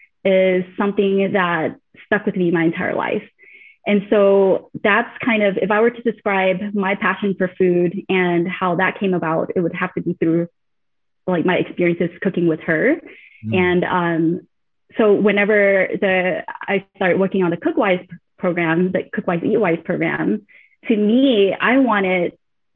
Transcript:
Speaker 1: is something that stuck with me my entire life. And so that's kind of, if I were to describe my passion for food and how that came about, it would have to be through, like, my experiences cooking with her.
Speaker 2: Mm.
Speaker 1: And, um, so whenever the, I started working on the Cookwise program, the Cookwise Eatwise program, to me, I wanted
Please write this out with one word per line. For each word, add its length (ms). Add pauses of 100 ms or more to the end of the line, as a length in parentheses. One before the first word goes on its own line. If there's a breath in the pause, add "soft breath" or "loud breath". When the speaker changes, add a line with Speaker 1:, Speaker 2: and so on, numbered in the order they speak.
(220 soft breath)
Speaker 1:
is 420 (120)
something 560
that 440 (280)
stuck 220
with 100
me 140
my 140
entire 300
life. 280 (640 loud breath)
And 240
so 600 (120)
that's 420
kind 180
of, 140
if 140
I 100
were 100
to 120
describe 720
my 220
passion 420
for 180
food 540
and 360
how 300
that 240
came 140
about, 420
it 40
would 140
have 200
to 80
be 100
through, 360 (800)
like, 200
my 100
experiences 540 (100)
cooking 260
with 140
her. 400 (440 loud breath)
Speaker 2:
Mm. 120
Speaker 1:
And, 280
um, 640 (500)
so 160
whenever 760 (120)
the, 460
I 380 (120)
started 220
working 240
on 80
the 60
Cookwise 500 (320)
program, 540
the 120
Cookwise 380
Eatwise 420
program, 640 (420 soft breath)
to 80
me, 640
I 200
wanted 580 (400)